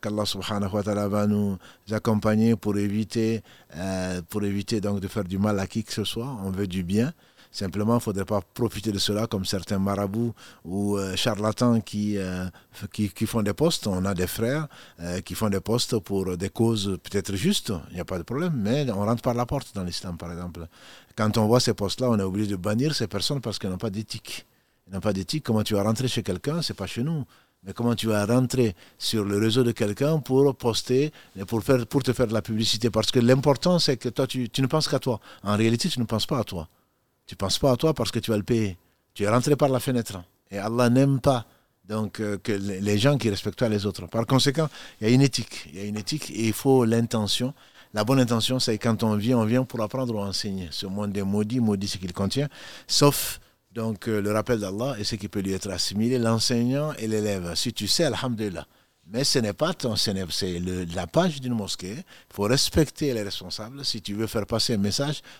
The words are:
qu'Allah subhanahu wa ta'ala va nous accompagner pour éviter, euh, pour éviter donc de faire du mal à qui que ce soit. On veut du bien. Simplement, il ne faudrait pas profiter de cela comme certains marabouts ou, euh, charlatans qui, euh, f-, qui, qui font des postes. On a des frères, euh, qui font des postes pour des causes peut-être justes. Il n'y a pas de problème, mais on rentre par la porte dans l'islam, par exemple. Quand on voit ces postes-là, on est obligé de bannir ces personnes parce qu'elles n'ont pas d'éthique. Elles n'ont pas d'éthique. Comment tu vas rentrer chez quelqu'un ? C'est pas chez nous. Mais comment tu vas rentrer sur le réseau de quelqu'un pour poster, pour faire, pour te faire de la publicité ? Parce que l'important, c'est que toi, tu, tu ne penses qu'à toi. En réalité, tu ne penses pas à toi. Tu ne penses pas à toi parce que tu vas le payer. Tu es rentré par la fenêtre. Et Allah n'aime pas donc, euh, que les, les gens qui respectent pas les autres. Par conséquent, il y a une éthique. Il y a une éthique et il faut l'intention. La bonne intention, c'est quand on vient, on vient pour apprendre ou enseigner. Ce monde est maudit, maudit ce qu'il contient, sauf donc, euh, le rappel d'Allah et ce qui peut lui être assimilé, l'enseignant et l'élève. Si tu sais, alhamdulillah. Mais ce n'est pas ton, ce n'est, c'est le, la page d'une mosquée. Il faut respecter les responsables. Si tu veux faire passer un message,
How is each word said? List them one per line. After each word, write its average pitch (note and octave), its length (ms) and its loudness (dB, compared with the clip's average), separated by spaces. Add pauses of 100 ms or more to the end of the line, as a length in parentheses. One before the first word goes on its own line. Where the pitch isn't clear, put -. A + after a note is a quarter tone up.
qu'Allah G#2 260 -2
subhanahu G2+ 440 -2
wa G#2 120 0
ta'ala G#2 260 0
va G#2 180 2
nous G#2 300 2 (340)
accompagner A2 680 2
pour G#2 200 -2
éviter, G#2+ 640 0 (320)
euh, F#2 540 -4
pour G#2 160 -2
éviter G2+ 380 -2
donc G2+ 180 -2
de F#2+ 80 -4
faire G2+ 160 -4
du F#2 140 -4
mal G2+ 220 2
à F#2+ 60 -2
qui A2 160 -4
que - 120 -8
ce G#2+ 100 -2
soit. B2 400 -6
On G2 60 -2
veut F#2+ 160 -2
du F#2 160 -2
bien. G#2+ 320 0 (360)
Simplement, G#2 440 -2
il - 20 4
ne A#2+ 40 2
faudrait G2+ 240 -2
pas G2+ 160 0
profiter A2 520 -4
de G2 60 0
cela G#2 280 0
comme G2 180 -2
certains G2 340 -2
marabouts G2+ 560 0 (300)
ou, G2+ 320 -2
euh, F#2+ 200 -2
charlatans A2 640 2
qui, G#2 360 -2
euh, F#2 300 -4
f-, - 440 -12
qui, G#2 200 -2
qui - 160 -4
font A2+ 160 0
des G2+ 100 0
postes. D#3 340 0
On F#2+ 200 0
a G2 80 0
des F2+ 120 0
frères, C#3 420 -2 (320)
euh, F2 200 -6
qui - 140 -10
font G#2+ 160 0
des G2 100 0
postes A#2 380 0
pour F#2+ 400 -2
des F#2+ 100 -2
causes G#2 540 0
peut-être G2 320 -4
justes. A#2+ 380 0 (180)
Il - 60 -14
n'y F2+ 40 -6
a E3 60 -6
pas F#3 100 -4
de E3+ 60 -4
problème, D#3+ 340 -2
mais B2 340 0
on G2+ 140 0
rentre A2+ 160 2
par B2 140 0
la A#2+ 100 0
porte - 300 -6
dans G2 100 -4
l'islam, F2 320 -6
par E2+ 160 -10
exemple. E2+ 340 -10 (480)
Quand G#2+ 220 2
on A2 100 4
voit A#2+ 140 6
ces A#2 140 2
postes-là, G#2 340 -2
on A#2 100 4
est G2 40 2
obligé F#2+ 240 0
de G2+ 100 -2
bannir A2 380 0
ces B2 120 -2
personnes G2+ 360 -2
parce G#2+ 160 -6
qu'elles G2 120 -4
n'ont F#2 60 -4
pas A2 140 -4
d'éthique. - 560 -10 (400)
Elles F#2 80 -14
n'ont F#2+ 60 -6
pas G#2+ 120 0
d'éthique. F#2+ 320 -2
Comment A2 180 2
tu G#2 120 -2
vas G2 80 2
rentrer A2+ 260 0
chez - 140 -2
quelqu'un ? C#3+ 400 -2
C'est - 100 -4
pas F#2+ 140 -8
chez - 160 -4
nous. D3+ 220 -2 (400)
Mais G2 100 -10
comment A#2+ 200 2
tu A2+ 140 -2
vas G#2 160 4
rentrer A#2+ 500 2 (240)
sur A2 260 0
le G2+ 140 0
réseau A2 240 4
de A#2 80 2
quelqu'un A#2+ 480 0
pour C3+ 380 4
poster, B2+ 560 0 (340)
pour A2+ 160 0
faire, B2 240 4
pour C#3 160 0
te B2+ 120 2
faire B2 120 2
de G#2 60 -2
la A2 100 0
publicité ? A2 480 0
Parce A2 220 0
que C3 80 4
l'important, C3+ 580 6
c'est C#3 200 2
que - 100 -4
toi, C3 180 -2
tu, B2 220 -2
tu - 140 0
ne C3+ 40 4
penses D#3 220 0
qu'à C#3 100 2
toi. A#2+ 220 -2 (240)
En G2+ 100 2
réalité, A2+ 360 4
tu B2+ 100 -2
ne A#2 40 2
penses A2 220 -2
pas D3 120 0
à G#2+ 60 0
toi. E2+ 220 -8 (580)
Tu - 100 -14
ne - 20 -16
penses - 240 -2
pas C#3+ 100 6
à B2 60 4
toi D#3 180 2
parce A#2 160 -2
que - 80 -2
tu A2+ 140 -2
vas A2 40 2
le G#2 60 0
payer. G#2 340 0 (380)
Tu - 80 -6
es G2+ 60 2
rentré B2 260 4
par C#3+ 140 4
la C3 100 2
fenêtre. A#2+ 420 -2 (300)
Et G2+ 80 -6
Allah A#2 320 4
n'aime C3+ 300 6
pas B2+ 260 2 (420)
donc, G#2+ 300 -4
euh, G#2 180 -2
que F#2+ 140 -6
les, G2 300 -2
les G#2 180 4
gens C#3 180 4
qui A#2 140 2
respectent G2 300 -4
pas B2 80 2
les G#2 180 0
autres. F#2 220 -4
Par A2+ 180 -2
conséquent, C#3 420 4 (320)
il G#2+ 60 0
y A2+ 40 6
a B2 40 8
une C3+ 80 8
éthique. - 500 -2
Il D#2+ 60 -14
y G2 40 -8
a - 20 -6
une G#2 120 -6
éthique G#2+ 360 -6
et A2 160 0
il A2 40 2
faut C3 320 4
l'intention. A#2 680 0 (400)
La G#2+ 80 0
bonne B2+ 160 4
intention, A#2+ 400 2
c'est A#2 180 0
quand A2 280 0
on A2 100 2
vient, A2+ 240 2
on A2+ 60 4
vient A#2+ 180 2
pour A#2+ 180 -6
apprendre A#2+ 360 -2
ou - 20 -4
enseigner. F#2+ 540 -4
Ce - 140 -8
monde G2+ 300 -4
est G2+ 60 -2
maudit, G#2+ 380 0
maudit G2+ 260 2
ce F#2+ 120 -6
qu'il F2+ 140 -8
contient, C3 360 0 (400)
sauf - 500 4 (340)
donc, A2+ 360 -6
euh, G#2+ 120 2
le G2+ 120 0
rappel A2 260 0
d'Allah G#2 400 -4
et G#2 60 -4
ce - 100 -4
qui G2+ 140 -6
peut G#2 120 -4
lui F#2+ 120 0
être F#2+ 180 -4
assimilé, G#2+ 480 0
l'enseignant A#2+ 800 2
et A2 80 -6
l'élève. G2+ 480 0
Si A#2 180 -2
tu G#2 140 -4
sais, E3 180 2
alhamdulillah. G#2+ 640 -2 (440)
Mais A#2 140 0
ce C#3 160 2
n'est G#2+ 140 0
pas E3 200 0
ton, A2+ 220 -4
ce - 140 0
n'est, F#2+ 200 -2
c'est F2+ 280 -2
le, F2+ 260 -4 (100)
la F#2+ 120 -4
page D#3+ 340 2
d'une B2+ 140 -4
mosquée. G2 400 -6
Il - 400 -18
faut G2+ 80 -4
respecter C#3+ 720 2
les A2 80 -2
responsables. G#2+ 640 -10
Si A#2 160 -4
tu G2+ 140 -8
veux A2 120 -2
faire G#2+ 200 -2
passer A2+ 280 0
un G#2+ 40 2
message, C3+ 440 0 (180)